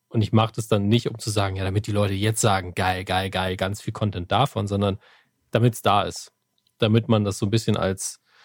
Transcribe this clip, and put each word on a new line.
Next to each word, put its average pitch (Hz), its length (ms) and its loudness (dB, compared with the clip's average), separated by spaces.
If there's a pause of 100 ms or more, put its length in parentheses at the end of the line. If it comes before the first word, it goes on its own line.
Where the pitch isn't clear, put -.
und 113 120 -2
ich 101 120 0
mache 113 220 4
das - 140 -6
dann 101 200 2
nicht, 117 200 2
um 120 100 -12
zu 110 120 -8
sagen, 98 260 -2
ja, 95 80 -4
damit 95 220 -2
die 107 60 -4
Leute 104 200 0
jetzt 104 300 0
sagen, 95 320 0
geil, 92 300 -2
geil, 92 260 -2
geil, 92 260 -2
ganz 98 240 -4
viel - 140 -8
Content 92 360 -4
davon, 104 360 0
sondern 101 320 0 (540)
damit's 117 280 2
da 101 220 2
ist. - 300 -10 (460)
Damit 113 300 2
man 107 160 4
das 98 140 -2
so - 80 -2
ein 98 40 0
bisschen 110 280 0
als, 92 420 -4 (240)